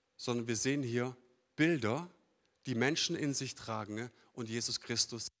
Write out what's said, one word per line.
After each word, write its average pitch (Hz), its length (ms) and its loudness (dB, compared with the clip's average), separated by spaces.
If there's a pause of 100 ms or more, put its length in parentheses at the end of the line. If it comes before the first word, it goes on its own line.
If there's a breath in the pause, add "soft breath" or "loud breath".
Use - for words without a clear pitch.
(160)
sondern 120 300 -2
wir 117 100 2
sehen 139 260 2
hier 123 340 0 (400)
Bilder, 151 520 2 (580)
die 131 80 0
Menschen 143 420 2
in 143 180 0
sich 131 200 -4
tragen 110 560 -6 (220 soft breath)
und 117 160 -8
Jesus 117 320 -2
Christus - 600 -2